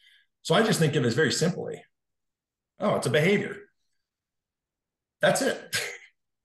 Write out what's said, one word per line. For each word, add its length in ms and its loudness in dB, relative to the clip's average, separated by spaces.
So 140 0
I 80 4
just 160 0
think 160 2
of 80 2
it 40 2
as 60 0
very 180 2
simply, 520 -4
oh, 160 0
it's 120 -4
a 40 0
behavior. 460 2
That's 200 2
it. 340 -4